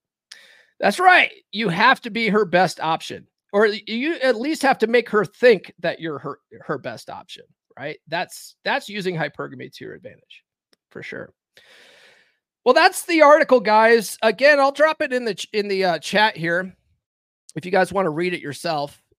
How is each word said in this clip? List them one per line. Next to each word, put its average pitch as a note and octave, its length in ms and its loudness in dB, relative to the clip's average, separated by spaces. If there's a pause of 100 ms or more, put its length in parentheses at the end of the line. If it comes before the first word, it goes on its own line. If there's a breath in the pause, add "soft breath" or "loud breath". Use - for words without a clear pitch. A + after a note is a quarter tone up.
(800 loud breath)
That's G3+ 200 0
right. F4+ 320 6 (200)
You G#3 180 -2
have A3 320 2
to A#3+ 80 -10
be A3 200 -2
her G#3 160 2
best F3 340 0
option, - 480 -6 (240)
or G#3 160 2
y-, G#3 180 -4
you B3+ 300 -4
at B3+ 220 0
least C#4 240 -4
have C4 180 2
to A3 80 0
make A#3 220 0
her G#3 160 2
think - 540 2
that D#3+ 200 -4
you're D#3 200 -8
her, C#3 200 -10 (220)
her D#3 160 -6
best B2 320 -12
option, - 340 -18 (340)
right? D3 300 -12
That's, - 560 -10
that's B3 240 -4
using F#3+ 280 -6
hypergamy C#3+ 580 -8
to - 120 -16
your G#2+ 80 -14
advantage, - 500 -20 (460)
for - 140 -16
sure. - 300 -14 (1300 soft breath)
Well, B3 100 0
that's E4+ 320 0
the E4 160 2
article, D4 380 6
guys. A3 640 2
Again, C4+ 380 4
I'll C#4 120 2
drop D#4 300 0
it D4 100 -4
in B3 140 -2
the G#3 100 -4
ch-, - 160 -12
in G#3 160 -2
the, F#3+ 160 -2
uh, E3+ 160 0
chat G#3 380 0
here E3+ 360 -4 (800)
if E3 100 -10
you F3+ 60 -10
guys F#3 200 2
wanna F#3 200 0
read F3+ 220 -2
it E3+ 80 -6
yourself. D3 600 -6 (180)